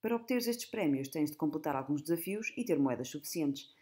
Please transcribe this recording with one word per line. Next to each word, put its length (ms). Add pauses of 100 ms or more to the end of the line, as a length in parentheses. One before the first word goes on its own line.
Para 160
obteres 300
estes 180
prémios, 440
tens 220
de 60
completar 400
alguns 240
desafios 560
e 80
ter 140
moedas 300
suficientes. 720